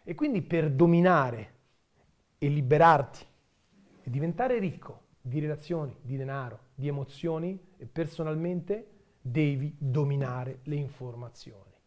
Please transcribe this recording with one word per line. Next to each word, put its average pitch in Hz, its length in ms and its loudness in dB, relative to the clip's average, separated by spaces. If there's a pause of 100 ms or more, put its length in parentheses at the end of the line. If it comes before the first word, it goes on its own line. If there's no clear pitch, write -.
E 175 120 -8
quindi 262 280 0
per 160 280 2
dominare 156 840 4 (840)
e 143 120 -2
liberarti 147 760 4 (760)
e - 80 -10
diventare 170 480 -2
ricco - 440 -6 (160)
di 127 200 -6
relazioni, 151 640 -4
di 135 160 -6
denaro, 131 400 -8 (160)
di 135 140 -6
emozioni, 160 920 -6
e - 80 -16
personalmente 165 1040 -4 (380)
devi 143 520 0
dominare 131 840 -2
le 147 100 -6
informazioni. 123 1000 -12 (140)